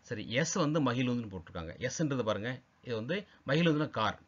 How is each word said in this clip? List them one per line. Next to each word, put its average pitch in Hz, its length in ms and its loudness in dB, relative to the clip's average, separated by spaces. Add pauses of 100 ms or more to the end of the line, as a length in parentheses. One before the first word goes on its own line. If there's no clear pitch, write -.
சரி, 107 300 -8
எஸ் 139 240 0
வந்து 151 380 2
மகிழுந்துன்னு 120 380 0
போட்டிருக்காங்க. 85 460 -8
எஸ்ன்றது 131 460 -2
பாருங்க, 107 380 -2 (220)
இது 120 120 -6
வந்து 143 320 -2 (200)
மகிழுந்துன்னா 156 440 4
car. 107 380 0